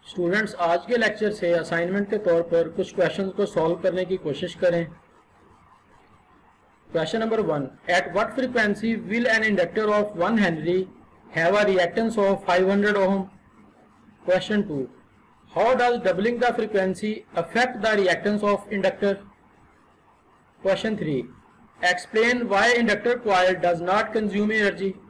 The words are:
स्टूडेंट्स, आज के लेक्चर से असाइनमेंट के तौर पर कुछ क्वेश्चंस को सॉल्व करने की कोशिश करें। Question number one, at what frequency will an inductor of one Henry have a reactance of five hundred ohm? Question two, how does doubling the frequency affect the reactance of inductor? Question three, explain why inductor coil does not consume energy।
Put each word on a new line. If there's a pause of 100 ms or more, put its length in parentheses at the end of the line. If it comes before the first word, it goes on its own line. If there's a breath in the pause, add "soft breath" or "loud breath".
स्टूडेंट्स,
आज
के
लेक्चर
से
असाइनमेंट
के
तौर (100)
पर
कुछ
क्वेश्चंस
को
सॉल्व
करने
की
कोशिश
करें। (2000)
Question
number
one, (260)
at
what
frequency (160)
will
an
inductor
of
one
Henry (600)
have
a
reactance
of
five
hundred
ohm? (1040)
Question
two, (720)
how
does
doubling
the
frequency
affect
the
reactance
of
inductor? (1400)
Question
three, (580)
explain
why
inductor
coil
does
not
consume
energy। (140)